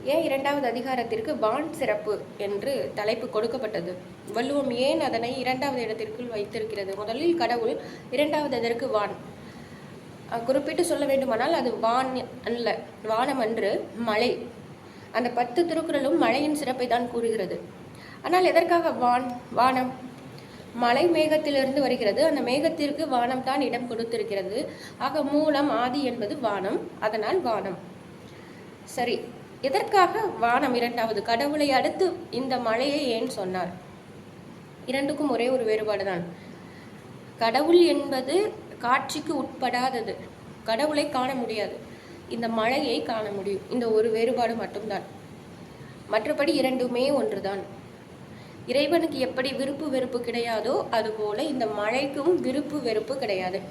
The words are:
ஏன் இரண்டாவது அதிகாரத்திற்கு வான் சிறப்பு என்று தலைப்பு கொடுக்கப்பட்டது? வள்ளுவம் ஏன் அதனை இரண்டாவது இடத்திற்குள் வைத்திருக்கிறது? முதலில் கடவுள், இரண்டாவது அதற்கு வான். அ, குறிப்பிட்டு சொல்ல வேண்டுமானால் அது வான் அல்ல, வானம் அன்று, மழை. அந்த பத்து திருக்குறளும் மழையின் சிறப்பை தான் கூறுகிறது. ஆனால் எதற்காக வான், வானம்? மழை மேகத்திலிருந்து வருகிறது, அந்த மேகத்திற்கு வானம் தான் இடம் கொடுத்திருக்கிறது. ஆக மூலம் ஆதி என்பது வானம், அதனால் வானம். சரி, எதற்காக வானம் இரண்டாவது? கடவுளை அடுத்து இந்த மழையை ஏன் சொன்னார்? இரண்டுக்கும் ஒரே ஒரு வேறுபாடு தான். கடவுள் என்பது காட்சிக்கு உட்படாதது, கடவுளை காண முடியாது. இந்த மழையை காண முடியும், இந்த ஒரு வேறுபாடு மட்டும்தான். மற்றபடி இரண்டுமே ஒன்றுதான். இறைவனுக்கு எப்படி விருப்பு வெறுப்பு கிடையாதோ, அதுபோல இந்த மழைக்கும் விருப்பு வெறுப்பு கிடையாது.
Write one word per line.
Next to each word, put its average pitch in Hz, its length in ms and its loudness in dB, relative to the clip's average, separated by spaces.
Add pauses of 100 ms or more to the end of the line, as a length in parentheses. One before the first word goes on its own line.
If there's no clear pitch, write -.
ஏன் 302 200 2
இரண்டாவது 277 440 0
அதிகாரத்திற்கு 247 720 -2
வான் 269 340 0
சிறப்பு 208 460 0 (180)
என்று 202 560 -2
தலைப்பு 220 360 -2
கொடுக்கப்பட்டது? 214 680 -2 (380)
வள்ளுவம் 262 380 0
ஏன் 269 300 2
அதனை 240 380 -2
இரண்டாவது 254 420 0
இடத்திற்குள் 220 440 -6
வைத்திருக்கிறது? 208 720 -6
முதலில் 247 420 0
கடவுள், 233 400 0 (340)
இரண்டாவது 294 460 0
அதற்கு 233 300 -2
வான். 208 280 0 (1160)
அ, 233 40 -2
குறிப்பிட்டு 285 480 2
சொல்ல 294 200 2
வேண்டுமானால் 262 480 2
அது 247 260 0
வான் 254 380 2 (260)
அல்ல, 233 340 0 (300)
வானம் 254 320 2
அன்று, 220 480 0 (100)
மழை. 226 400 2 (760)
அந்த 233 180 0
பத்து 247 360 2
திருக்குறளும் 311 520 2
மழையின் 294 380 4
சிறப்பை 247 320 -2
தான் 240 240 2
கூறுகிறது. 214 480 -2 (600)
ஆனால் 370 240 4
எதற்காக 339 460 6
வான், 247 460 2 (140)
வானம்? 254 580 2 (640)
மழை 247 360 6
மேகத்திலிருந்து 302 680 4
வருகிறது, 247 460 4
அந்த 294 160 4
மேகத்திற்கு 294 680 2
வானம் 254 360 2
தான் 277 180 2
இடம் 240 260 0
கொடுத்திருக்கிறது. 226 800 -2 (300)
ஆக 277 260 0
மூலம் 285 460 4
ஆதி 247 340 2
என்பது 233 360 -2
வானம், 208 500 0 (100)
அதனால் 220 420 0
வானம். 196 360 -2 (1040)
சரி, 240 360 -2 (420)
எதற்காக 392 640 4
வானம் 247 500 4
இரண்டாவது? 233 460 0
கடவுளை 285 500 2
அடுத்து 294 420 4 (180)
இந்த 254 260 0
மழையை 254 500 0
ஏன் 226 220 0
சொன்னார்? 185 380 -2 (1160)
இரண்டுக்கும் 285 440 0
ஒரே 233 200 2
ஒரு 254 140 2
வேறுபாடு 214 420 2
தான். 180 180 0 (1160)
கடவுள் 302 460 8
என்பது 285 680 2 (280)
காட்சிக்கு 277 640 0
உட்படாதது, 240 760 -2 (480)
கடவுளை 285 460 2
காண 262 260 0
முடியாது. 220 400 -2 (540)
இந்த 233 180 -4
மழையை 240 560 2
காண 220 280 -2
முடியும், 196 380 -4
இந்த 240 180 0
ஒரு 220 220 4
வேறுபாடு 226 460 2
மட்டும்தான். 202 460 -4 (1080)
மற்றபடி 294 380 2
இரண்டுமே 254 600 2
ஒன்றுதான். 196 680 -2 (880)
இறைவனுக்கு 302 520 4
எப்படி 262 340 0
விருப்பு 277 360 -2
வெறுப்பு 254 300 0
கிடையாதோ, 233 680 0
அதுபோல 214 540 0
இந்த 254 220 0
மழைக்கும் 277 720 2
விருப்பு 262 420 -2
வெறுப்பு 226 360 0
கிடையாது. 185 420 -2 (120)